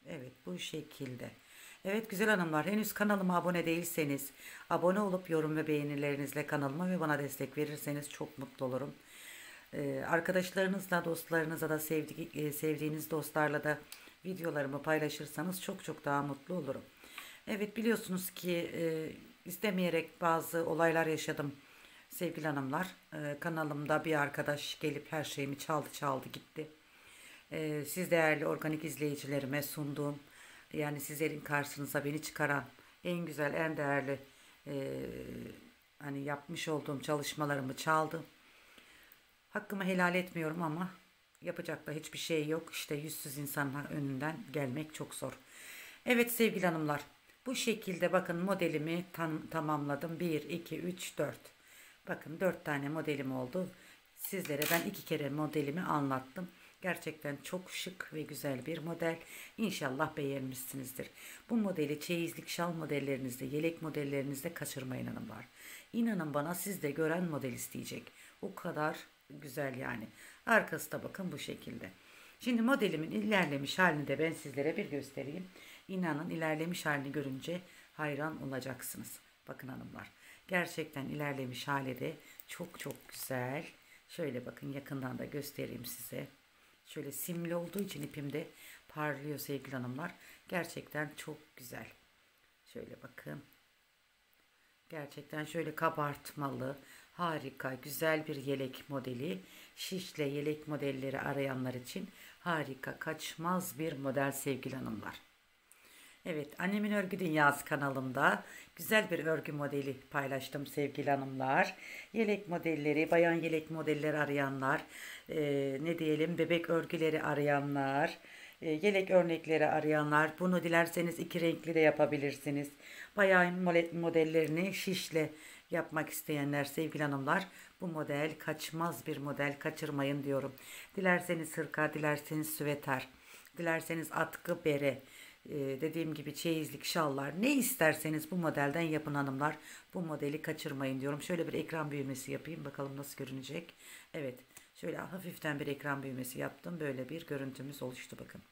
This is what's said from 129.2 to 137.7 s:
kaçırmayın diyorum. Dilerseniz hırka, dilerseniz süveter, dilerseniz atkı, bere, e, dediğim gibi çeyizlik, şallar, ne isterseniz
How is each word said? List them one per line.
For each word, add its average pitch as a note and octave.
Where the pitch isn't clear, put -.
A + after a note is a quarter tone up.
kaçırmayın C#3+
diyorum. C#3
Dilerseniz F3
hırka, D3+
dilerseniz D3+
süveter, C#3+
dilerseniz E3
atkı, E3+
bere, C#3+
e, D3
dediğim D3+
gibi D3
çeyizlik, D#3
şallar, D3
ne C4+
isterseniz D#3